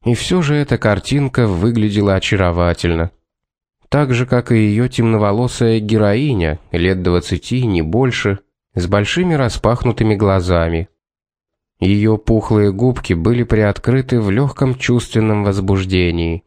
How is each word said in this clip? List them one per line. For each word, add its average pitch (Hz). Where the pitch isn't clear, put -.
И 120
всё -
же 147
эта 139
картинка 120
выглядела 104
очаровательно. 87
Так 139
же, 123
как 123
и 120
её 110
темноволосая 113
героиня, 107
лет 90
двадцати, 90
не 90
больше, 104
с 87
большими 127
распахнутыми 113
глазами. 90
Её 104
пухлые 104
губки 120
были 110
приоткрыты 117
в 101
лёгком 131
чувственном 110
возбуждении. 92